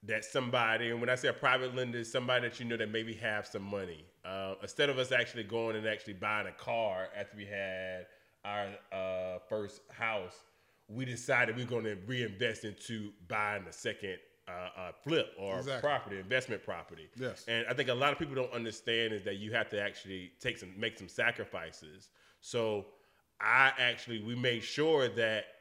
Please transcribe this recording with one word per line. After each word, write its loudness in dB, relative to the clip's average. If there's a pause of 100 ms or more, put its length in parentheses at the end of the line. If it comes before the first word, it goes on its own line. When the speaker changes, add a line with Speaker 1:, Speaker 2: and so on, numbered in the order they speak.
Speaker 1:
that 0
somebody, 4
and 0
when 2
I 6
say 2
a 4
private 4
lender, 0
it's -6
somebody 2
that -8
you -8
know 0
that 0
maybe -2
have -2
some -6
money. -6 (180)
Uh, -4
instead 2
of 2
us 2
actually 2
going 0
and -2
actually -2
buying 0
a -8
car 0
after -8
we -10
had -4 (380)
our, -2 (240)
uh, -2 (100)
first -4 (100)
house, -2 (540)
we -4
decided 2
we -2
we're -4
gonna 0 (100)
reinvest -2
into -6 (160)
buying 0
a -14
second, -4 (300)
uh, -10 (260)
uh, -8 (120)
flip 2
or -2
Speaker 2:
Exactly. -4
Speaker 1:
property, 0
investment 0
property. -8
Speaker 2:
Yes. -6
Speaker 1:
And 2
I 2
think 0
a 4
lot 4
of -2
people -4
don't 0
understand 0
is -2
that -2
you -6
have 2
to 0
actually -6
take -2
some, -12
make -2
some -12
sacrifices. -2 (320)
So 0 (540)
I 8
actually, 0
we -4
made 2
sure 4
that 2 (160)